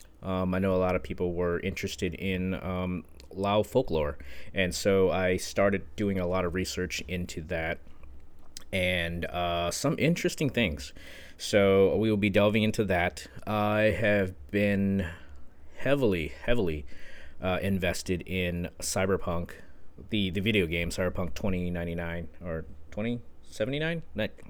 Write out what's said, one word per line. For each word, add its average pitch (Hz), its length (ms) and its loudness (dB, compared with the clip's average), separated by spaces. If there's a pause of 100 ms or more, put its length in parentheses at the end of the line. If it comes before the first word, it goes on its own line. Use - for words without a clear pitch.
(220)
Um, 92 320 0
I 92 60 2
know 95 160 4
a - 20 4
lot 92 180 4
of 90 60 0
people 90 320 -2
were 87 280 0
interested 95 520 -2
in, 92 400 -2 (100)
um, 90 400 -2 (300)
Lao 101 300 2
folklore, 78 560 0 (340)
and 92 220 2
so 95 340 4
I 92 280 4
started 98 460 2 (120)
doing 98 240 0
a 87 80 0
lot 90 180 2
of 82 80 -2
research 92 540 -2
into 90 380 -4
that, 82 340 -2 (920)
and, 87 540 0
uh, 87 460 0
some - 260 0
interesting 160 540 0
things. 85 420 -2 (460)
So 98 560 6
we 107 160 4
will 104 60 4
be 104 120 4
delving 104 320 6
into 107 240 2
that. 90 400 0 (220)
I 104 500 4
have 101 380 2 (160)
been 98 560 2 (680)
heavily, 110 540 2 (120)
heavily, 92 420 2 (560)
uh, 92 200 0
invested 92 640 0
in 87 440 -2 (100)
Cyberpunk, 92 720 0 (580)
the, 98 220 2
the 95 80 -2
video 101 260 4
game, 85 240 0
Cyberpunk 90 460 0
twenty 90 340 0
ninety-nine 85 600 -4 (140)
or 82 220 -6 (240)
twenty 117 300 -4 (240)
seventy-nine? 151 580 -2 (140)
Ni-, 107 140 -2 (200)